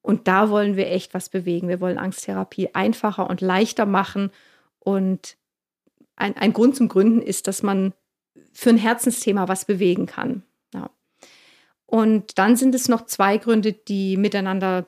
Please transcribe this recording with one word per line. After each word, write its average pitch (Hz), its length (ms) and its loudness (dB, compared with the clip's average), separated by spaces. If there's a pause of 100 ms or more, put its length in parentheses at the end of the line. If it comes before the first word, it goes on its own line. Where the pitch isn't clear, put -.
Und - 260 0
da 196 220 4
wollen 208 280 2
wir 196 140 -2
echt 180 220 -4
was 185 160 -8
bewegen. 175 380 -4
Wir 180 140 -2
wollen 180 160 -2
Angsttherapie 190 760 -6
einfacher 202 560 -2
und 180 120 -4
leichter 196 440 0
machen. 196 440 -2 (500)
Und 190 560 -2 (800)
ein, 196 220 -4
ein 220 160 2
Grund 247 220 4
zum 233 120 2
Gründen 226 340 4
ist, - 260 -6
dass 196 160 -4
man 190 300 0 (600)
für - 160 0
ein 233 80 8
Herzensthema 220 720 0
was 185 180 -4
bewegen 185 400 0
kann. - 380 -8 (300)
Ja. - 160 -12 (960)
Und 220 520 2
dann 208 180 6
sind 254 200 2
es 254 120 -2
noch 233 180 0
zwei 196 320 0
Gründe, 220 360 0
die 196 420 -4
miteinander 190 720 -2